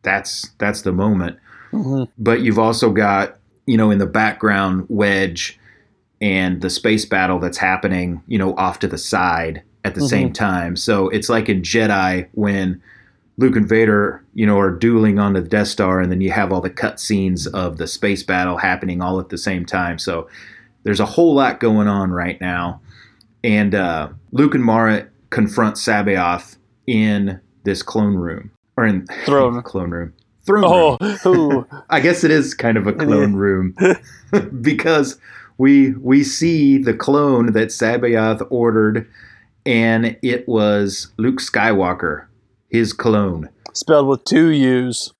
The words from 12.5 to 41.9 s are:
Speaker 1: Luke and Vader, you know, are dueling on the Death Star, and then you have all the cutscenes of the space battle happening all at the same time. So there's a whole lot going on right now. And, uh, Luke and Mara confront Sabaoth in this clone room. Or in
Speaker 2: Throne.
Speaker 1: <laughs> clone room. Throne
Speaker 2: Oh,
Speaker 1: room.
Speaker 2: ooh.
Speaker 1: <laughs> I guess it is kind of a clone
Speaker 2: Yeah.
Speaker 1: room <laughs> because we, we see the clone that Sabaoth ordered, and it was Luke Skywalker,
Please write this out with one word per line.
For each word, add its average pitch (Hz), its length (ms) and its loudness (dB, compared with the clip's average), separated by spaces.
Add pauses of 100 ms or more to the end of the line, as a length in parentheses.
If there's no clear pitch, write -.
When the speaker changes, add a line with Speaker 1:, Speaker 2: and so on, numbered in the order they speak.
Speaker 1:
Luke 131 160 2
and 107 140 0
Vader, 107 640 2
you 110 140 0
know, 104 100 4
are 98 140 2
dueling 107 480 2
on 101 140 2
the 92 80 0
Death 104 260 0
Star, 92 320 0
and 90 120 0
then 92 100 -2
you 95 100 0
have 98 200 -2
all 95 100 0
the 90 100 -6
cutscenes 95 840 -4
of 87 240 -4
the 82 80 -6
space 98 380 -4
battle 90 340 -2
happening 90 420 -4
all 92 200 -2
at 87 100 -10
the 90 80 -10
same 92 260 -4
time. 87 360 -4
So 85 280 -6 (560)
there's 101 160 0
a 107 60 2
whole 165 300 4
lot 139 240 2
going 110 280 2
on 98 220 0
right 90 320 -6
now. 87 400 -6 (640)
And, 104 320 2
uh, 82 340 -2 (220)
Luke 143 240 2
and 131 80 0
Mara 113 440 2 (220)
confront 107 480 0
Sabaoth 95 800 -2 (300)
in 104 520 0 (240)
this 98 200 -4
clone 104 320 0
room. 85 340 -8 (260)
Or 117 120 2
in 95 180 0 (200)
Speaker 2:
Throne. 127 360 2
Speaker 1:
<laughs> - 20 -16
clone 87 280 -8
room. 85 220 -10 (340)
Throne 208 180 4
Speaker 2:
Oh, 165 340 4
Speaker 1:
room. 202 180 -4 (100)
Speaker 2:
ooh. 156 400 2 (100)
Speaker 1:
<laughs> - 140 -20
I 156 80 2
guess 170 240 2
it 156 80 4
is 143 240 0
kind 117 200 0
of 101 120 0
a 104 60 -2
clone 104 400 2
Speaker 2:
Yeah. 98 60 -2
Speaker 1:
room 95 360 -2 (460)
<laughs> 196 400 -4
because 151 580 0 (400)
we, 135 340 6
we 131 300 2
see 143 560 2
the 135 160 0
clone 139 580 2
that 110 180 2
Sabaoth 113 800 0
ordered, 113 580 0 (580)
and 113 580 2
it 123 240 -2
was 104 720 0
Luke 127 220 0
Skywalker, 90 880 -2 (420)